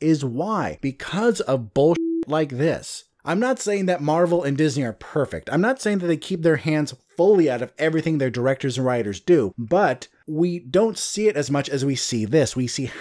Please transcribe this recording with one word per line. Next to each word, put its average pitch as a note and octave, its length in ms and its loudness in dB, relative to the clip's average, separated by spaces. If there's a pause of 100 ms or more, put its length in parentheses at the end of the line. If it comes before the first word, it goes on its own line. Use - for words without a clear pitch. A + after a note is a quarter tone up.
is D3+ 220 2
why. C3+ 580 -4
Because G3 580 -2
of B2 340 -2
bullshit D#3 240 4 (300)
like D#3 220 0
this. C3+ 560 -4 (180)
I'm E3+ 160 -2
not B3+ 200 0
saying G3+ 260 -2
that F3+ 160 0
Marvel E3+ 420 2
and C#3 140 -2
Disney C#3+ 260 0
are A#2 80 -4
perfect. - 580 -4
I'm D3+ 120 2
not B3+ 200 0
saying G#3 180 0
that F3 80 -4
they E3 100 2
keep F3 240 -6
their D#3+ 160 4
hands D3+ 360 -2 (220)
fully F3+ 340 6
out A#2+ 120 0
of B2 160 -8
everything D#3+ 400 0
their C3 120 0
directors B2+ 480 -2
and C3 80 0
writers A2+ 360 -2
do, C3+ 360 4
but C3+ 520 0 (180)
we E3+ 320 0
don't F3+ 380 0
see G#3 320 0
it E3+ 80 -2
as C#3+ 120 -2
much C#3+ 200 0
as C3+ 160 -2
we C#3 100 0
see A#2 300 -2
this. B2+ 280 2
We B2+ 140 -2
see B2 340 -6